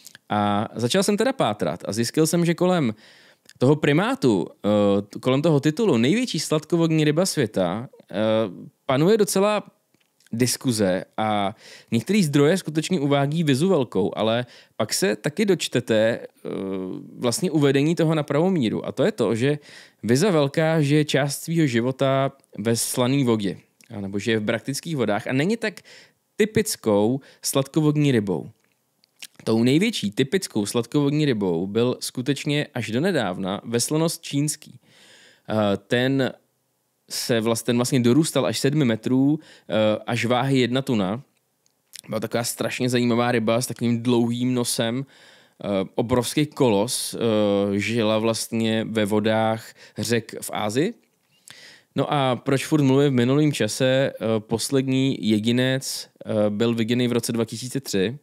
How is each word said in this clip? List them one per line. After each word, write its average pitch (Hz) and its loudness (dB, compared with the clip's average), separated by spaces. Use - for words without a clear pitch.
A 104 0
začal 120 0
jsem 208 0
teda 226 0
pátrat 101 -4
a - -4
zjistil 117 0
jsem, 170 0
že 170 2
kolem 170 0
toho 143 4
primátu, 147 2
eh, 101 2
t-, - -12
kolem 135 0
toho 156 4
titulu 156 2
největší 165 2
sladkovodní 160 0
ryba 151 2
světa, 107 -2
eh, - -12
panuje 156 4
docela 202 0
diskuze 110 0
a 104 -2
některý 185 0
zdroje 147 4
skutečně 160 -4
uvádí 143 0
vizu 143 2
velkou, 127 0
ale 113 -2
pak - -4
se 202 0
taky 208 -2
dočtete, 131 0
eh, - -2
vlastně 123 -2
uvedení 143 2
toho 160 2
na 156 0
pravou 156 0
míru. 110 -2
A - -8
to 131 0
je 220 2
to, 110 0
že 135 0
viza 135 2
velká 160 0
žije 147 2
část 143 -2
svýho 165 0
života 131 0
ve 113 0
slaný 131 0
vodě, 104 0
anebo 101 -6
žije 110 0
v 107 -2
braktických 135 -4
vodách 104 -2
a 117 -4
není 165 0
tak 214 -8
typickou 131 0
sladkovodní 147 2
rybou. 95 -2
Tou 113 2
největší 143 2
typickou 131 -2
sladkovodní 143 0
rybou 98 0
byl 117 0
skutečně 143 -4
až 120 -6
donedávna 104 -2
veslanost 151 -2
čínský. - -6
Eh, 104 0
ten 127 -2
se - -2
vlast-, 113 -2
ten 120 0
vlastně 127 2
dorůstal 127 2
až 101 -2
sedmi 143 2
metrů, 131 2
eh, - -2
až 113 -2
váhy 127 2
jedna 123 0
tuna. 110 -2
Byla 113 -6
taková 117 -4
strašně 117 -4
zajímavá 120 2
ryba 117 0
s 127 -4
takovým 117 -2
dlouhým 120 0
nosem, 120 -2
eh, - -16
obrovský 123 0
kolos, 120 0
eh, 101 0
žila 110 0
vlastně 110 -2
ve 107 0
vodách 110 0
řek 113 -4
v - -12
Asii. 117 -2
No 135 -2
a 131 0
proč 135 -2
furt 156 2
mluvím 139 4
v 131 0
minulým 135 2
čase? 110 -2
Eh, 131 0
poslední 131 0
jedinec, 123 0
eh, 107 0
byl 117 0
viděný 120 0
v 117 -2
roce 120 -2
dva 117 0
tisíce 123 -8
tři 101 -2